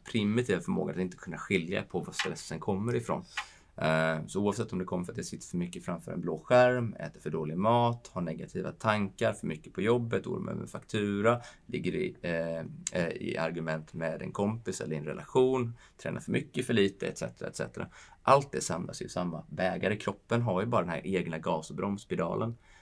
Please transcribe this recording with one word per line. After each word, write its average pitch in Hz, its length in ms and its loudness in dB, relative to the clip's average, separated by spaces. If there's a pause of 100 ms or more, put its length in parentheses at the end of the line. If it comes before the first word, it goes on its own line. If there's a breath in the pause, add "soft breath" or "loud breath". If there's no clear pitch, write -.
(120)
primitiva 107 500 2
förmågan 87 340 0
att 90 60 -2
inte 92 160 -4
kunna 80 200 -8
skilja 95 460 0
på 92 160 -4
var 78 140 -6
stressen 80 460 -6
kommer 104 360 0
ifrån. 117 280 -2 (540 loud breath)
Eh, 80 500 2
så 98 140 -2
oavsett 101 320 0
om 92 60 -2
det 90 60 -2
kommer 90 200 -2
för - 60 -6
att - 60 -10
jag 87 80 -4
sitter - 220 -10
för 87 100 -4
mycket 87 280 -4
framför 85 260 -6
en 87 100 -4
blå 82 180 -2
skärm, 123 600 6
äter - 220 -10
för 78 80 -6
dålig 78 280 -2
mat, 117 560 4
har 90 80 -2
negativa 82 500 -4
tankar, 107 640 2
för - 140 -8
mycket 78 260 -6
på 92 80 -2
jobbet, 113 460 2
oroar 80 120 -2
mig 80 160 -4
över 80 120 -6
faktura, 104 760 2 (240 loud breath)
ligger 90 300 -2
i, - 260 -2
eh, 82 380 0 (420)
eh, 85 80 0
i - 280 -4
argument 80 560 -2
med 80 280 -2
en 76 100 -6
kompis 104 500 -2
eller 78 140 -2
i - 20 0
en 73 80 -6
relation, 127 680 2 (280 loud breath)
tränar - 180 -4
för - 120 -6
mycket, - 340 -2
för 120 80 0
lite, 98 340 4
et 80 100 -4
cetera, - 320 -6
et - 60 -10
cetera. - 320 -6 (360 loud breath)
Allt 139 280 6
det - 100 -2
samlas - 400 -4
i - 80 -6
samma 85 400 -4
bägare. 90 460 0
Kroppen 117 460 0
har 95 200 2
ju 110 60 0
bara 117 140 4
den 87 80 -2
här 80 180 -4
egna 82 320 0
gas- 80 300 -2
och - 60 -8
bromspedalen. 101 840 -2 (240 soft breath)